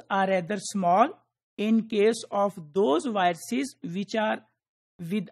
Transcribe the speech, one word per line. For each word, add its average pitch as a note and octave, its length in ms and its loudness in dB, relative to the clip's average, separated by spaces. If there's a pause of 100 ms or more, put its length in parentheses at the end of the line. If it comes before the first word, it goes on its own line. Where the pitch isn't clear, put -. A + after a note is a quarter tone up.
(100)
are G3 160 2
rather F#3+ 320 -2
small F#3+ 500 2 (480)
in A3 320 2
case A3 420 2
of G3+ 280 0 (160)
those C4+ 320 2
viruses G#3 760 -2
which G3 320 -6
are A3 260 -2 (580)
with F3+ 340 -6